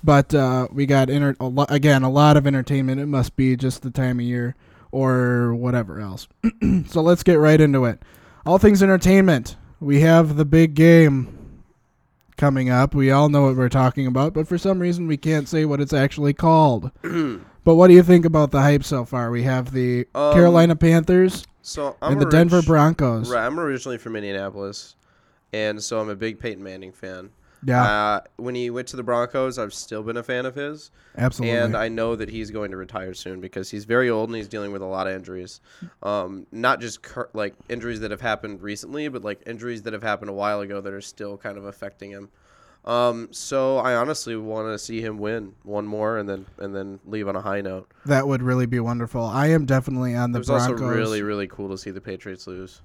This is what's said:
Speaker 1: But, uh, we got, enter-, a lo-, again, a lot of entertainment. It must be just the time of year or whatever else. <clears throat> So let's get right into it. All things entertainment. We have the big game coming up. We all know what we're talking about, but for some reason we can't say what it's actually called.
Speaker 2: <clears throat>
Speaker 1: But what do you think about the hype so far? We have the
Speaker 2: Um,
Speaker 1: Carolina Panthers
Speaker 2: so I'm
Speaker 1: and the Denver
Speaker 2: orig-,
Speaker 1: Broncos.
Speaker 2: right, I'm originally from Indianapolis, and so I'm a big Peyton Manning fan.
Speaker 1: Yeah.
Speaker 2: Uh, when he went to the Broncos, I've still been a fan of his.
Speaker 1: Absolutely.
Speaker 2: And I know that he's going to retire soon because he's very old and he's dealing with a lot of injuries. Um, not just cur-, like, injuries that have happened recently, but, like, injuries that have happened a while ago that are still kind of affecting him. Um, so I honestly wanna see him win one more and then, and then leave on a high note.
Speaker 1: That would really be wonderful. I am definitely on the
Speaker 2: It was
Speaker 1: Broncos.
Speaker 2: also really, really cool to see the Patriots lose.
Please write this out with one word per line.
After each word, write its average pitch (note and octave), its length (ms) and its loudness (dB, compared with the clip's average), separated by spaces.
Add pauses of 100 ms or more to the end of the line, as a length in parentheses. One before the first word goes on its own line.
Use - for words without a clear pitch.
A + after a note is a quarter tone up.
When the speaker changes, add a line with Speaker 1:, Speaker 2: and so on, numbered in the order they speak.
Speaker 1:
But, C#3+ 300 4
uh, B2+ 340 0
we C#3+ 160 -2
got, C3+ 240 2
enter-, C#3+ 300 0
a C3 60 -6
lo-, C3 240 0
again, C#3+ 340 4
a C3 60 0
lot D3 260 6
of C#3+ 100 4
entertainment. C3+ 540 -2
It C#3+ 60 -6
must D3 320 -2
be C3 180 2
just B2+ 280 -4
the C3 60 -8
time B2+ 300 -2
of A#2+ 60 -4
year B2 280 -4 (380)
or B2 640 0
whatever A#2 460 -4
else. G2 260 -14 (340)
<clears throat> F#3+ 280 2
So E3 120 0
let's E3+ 220 4
get F3+ 160 6
right D#3 220 6
into C#3 240 4
it. A2+ 160 -4 (440)
All E3+ 120 4
things G3 260 6
entertainment. F#3+ 720 4 (240)
We C#3+ 220 2
have E3 340 6
the D#3 80 2
big D#3 300 4
game D#3 640 6 (1000)
coming C3+ 320 2
up. B2+ 240 2
We C3+ 180 4
all D3 180 4
know C#3+ 140 4
what C3 120 2
we're B2+ 140 2
talking B2+ 380 2
about, C3 260 0
but D#3 140 -2
for F3 100 -4
some F#3 220 0
reason F3 280 -2
we D3+ 100 -2
can't D#3 300 -2
say D#3 180 0
what C#3+ 140 -2
it's C#3 140 -2
actually C#3+ 400 0
called. D3+ 580 2 (120)
Speaker 2:
<clears throat> D#3 380 -4 (240)
Speaker 1:
But E3 100 8
what F3 120 10
do F3+ 60 12
you F3+ 100 12
think E3+ 220 6
about D3+ 260 2
the C#3+ 100 0
hype C#3+ 220 4
so B2+ 220 -4
far? A#2+ 260 -6
We A#2+ 120 -2
have B2+ 280 -2
the B2 420 -2
Speaker 2:
Um, D3 200 0
Speaker 1:
Carolina E3+ 420 6
Panthers E3+ 680 2 (160)
Speaker 2:
so C#3+ 400 -10
I'm B2+ 100 -2
Speaker 1:
and C#3+ 100 0
the F3 40 4
Denver E3+ 320 4
Speaker 2:
orig-, E3 80 2
Speaker 1:
Broncos. D3 680 2
Speaker 2:
right, A#2 140 -2
I'm C#3+ 120 -6
originally C3+ 400 -6
from A2 200 -12
Indianapolis, G2 800 -10 (560)
and G#2+ 280 -6
so A2 200 -6
I'm G#2+ 80 -8
a G#2 80 -8
big A2 220 -8
Peyton G#2 220 -12
Manning F#2+ 300 -18
fan. F#2 380 -18 (340)
Speaker 1:
Yeah. B2+ 220 0
Speaker 2:
Uh, G#2 340 -2 (160)
when B2 180 -10
he B2 160 -6
went B2 200 -10
to - 80 -16
the B2 60 -12
Broncos, A#2+ 540 -4
I've G#2+ 160 -10
still G#2+ 300 -12
been A2+ 140 -8
a A#2 60 -10
fan B2+ 220 -6
of B2+ 100 -10
his. D3 360 -12 (260)
Speaker 1:
Absolutely. A#2+ 400 -4
Speaker 2:
And A2+ 200 -2
I A2 100 -4
know A2+ 300 -4
that G#2+ 100 -10
he's A2 240 -12
going G#2 200 -10
to F#2 40 -14
retire F#2+ 380 -12
soon F#2 260 -14
because F#2+ 320 -12
he's G#2 140 -12
very A#2+ 240 0
old A2 180 -4
and A2+ 80 -10
he's G#2 140 -12
dealing G2+ 240 -12
with G2 80 -12
a F#2+ 40 -12
lot F#2+ 220 -6
of F#2+ 80 -8
injuries. F#2 460 -16 (400)
Um, G2 500 -8
not B2 300 -2
just A#2 200 -14
cur-, - 320 -14
like, G2+ 200 -8 (160)
injuries A#2 320 -10
that G#2+ 100 -8
have G#2 80 -10
happened G#2 420 -8
recently, B2 460 -12
but, B2+ 160 -12
like, G2+ 220 -12
injuries A2+ 380 -12
that A2 100 -10
have G#2 100 -12
happened G#2 280 -6
a - 20 -12
while G#2 260 -4
ago G2+ 220 -10
that G2 100 -12
are G2 80 -14
still G2+ 380 -16
kind G2+ 200 -16
of G2 60 -20
affecting G2+ 480 -18
him. G2 160 -20 (580)
Um, A#2+ 460 -4
so C3+ 460 -4
I B2 180 -2
honestly A#2+ 400 -4
wanna A2 420 -8
see A2+ 220 -12
him A2 180 -10
win G#2 360 -8 (100)
one G#2 240 -8
more G#2+ 300 -6
and G2+ 100 -8
then, F#2+ 180 -10 (120)
and G2 180 -12
then G2 300 -12
leave G#2 240 -8
on G2 80 -8
a - 40 -8
high G2+ 200 -6
note. F#2+ 280 -12 (160)
Speaker 1:
That C#3 220 0
would C3 160 -4
really B2+ 220 -2
be A#2+ 160 -4
wonderful. A#2 420 -6
I C3 240 -2
am D#3+ 180 2
definitely B2+ 500 -2
on A#2+ 180 -2
the B2 60 -4
Speaker 2:
It - 20 -
was B2 60 -10
Speaker 1:
Broncos. B2+ 340 -2
Speaker 2:
also B2 120 -4
really, A2 280 -4
really G2+ 260 -6
cool G2+ 220 -12
to F#2+ 80 -10
see G2 140 -14
the F#2+ 100 -14
Patriots F#2 440 -14
lose. F#2 400 -18